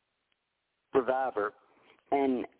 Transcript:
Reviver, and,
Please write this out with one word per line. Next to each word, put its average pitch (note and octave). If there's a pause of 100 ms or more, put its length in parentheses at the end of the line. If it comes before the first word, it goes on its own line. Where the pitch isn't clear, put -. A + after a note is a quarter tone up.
(920)
Reviver, B2 (560)
and, C3+ (160)